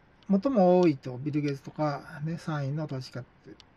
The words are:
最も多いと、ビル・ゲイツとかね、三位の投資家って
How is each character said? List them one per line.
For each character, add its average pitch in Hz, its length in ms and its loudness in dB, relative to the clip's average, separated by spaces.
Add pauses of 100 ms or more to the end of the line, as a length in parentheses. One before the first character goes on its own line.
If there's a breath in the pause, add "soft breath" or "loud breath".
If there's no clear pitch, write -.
(320)
最 202 200 2
も 180 280 6
多 180 80 6
い 147 80 4
と、 127 220 -10
ビ 139 140 -6
ル・ 147 100 0
ゲ 143 100 -2
イ 139 40 -4
ツ - 80 -16
と - 80 -14
か 147 520 -6
ね、 160 140 -6
三 147 300 -4
位 135 40 -4
の 151 160 -6
投 131 140 -8
資 - 100 -14
家 123 100 -10
っ - 20 -12
て - 60 -20 (480)